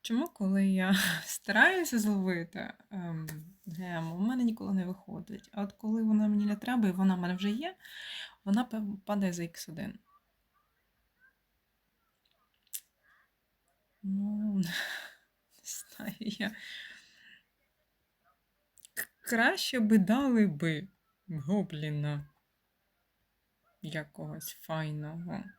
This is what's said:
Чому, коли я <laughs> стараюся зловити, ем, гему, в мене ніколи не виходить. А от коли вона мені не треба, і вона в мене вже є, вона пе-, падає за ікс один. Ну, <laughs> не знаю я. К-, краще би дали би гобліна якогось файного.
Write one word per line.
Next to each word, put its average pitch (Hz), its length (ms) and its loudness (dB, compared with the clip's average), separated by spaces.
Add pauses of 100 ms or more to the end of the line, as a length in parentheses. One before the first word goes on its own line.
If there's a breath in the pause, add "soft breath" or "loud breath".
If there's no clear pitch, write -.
Чому, 254 260 0
коли 196 400 2
я 190 260 4
<laughs> 175 300 2
стараюся 285 760 4
зловити, 185 720 0 (180)
ем, 170 360 -6 (400)
гему, 170 500 -6
в 185 40 -2
мене 247 220 0
ніколи 208 300 0
не 185 120 2
виходить. - 680 -10
А 208 120 -6
от 202 80 -6
коли 226 320 -2
вона 214 240 6
мені 208 180 4
не 208 100 2
треба, 233 320 2
і 185 40 4
вона 190 240 4
в 180 40 -2
мене 180 160 0
вже 202 160 0
є, 320 240 -4 (720 loud breath)
вона 208 180 4
пе-, 208 420 -4
падає 196 280 2
за 170 100 -4
ікс - 260 -10
один. - 300 -8 (4000 soft breath)
Ну, 202 520 -2
<laughs> - 20 4
не 185 60 4 (1000 loud breath)
знаю - 560 -10
я. 208 300 -6 (2500 loud breath)
К-, - 140 -8 (140)
краще 254 580 2
би 214 180 6
дали 226 500 6
би 156 400 -2 (420)
гобліна 151 1000 -2 (1500)
якогось 156 680 -10
файного. 160 920 -6 (160)